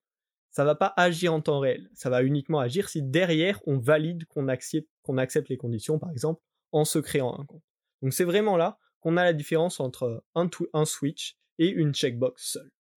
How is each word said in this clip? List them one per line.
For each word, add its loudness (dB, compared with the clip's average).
ça 0
va 4
pas 0
agir 2
en 2
temps 0
réel. -2
Ça -6
va 4
uniquement 0
agir -2
si -4
derrière 2
on 0
valide 0
qu'on -4
accepte, -4
qu'on -2
accepte -2
les -4
conditions, -4
par -6
exemple, -4
en 4
se 0
créant -2
un -12
compte. -20
Donc 0
c'est 0
vraiment 2
là 2
qu'on 0
a 4
la 4
différence 0
entre -4
un 0
tw-, -6
un 2
switch -6
et 4
une 0
checkbox -2
seule. -12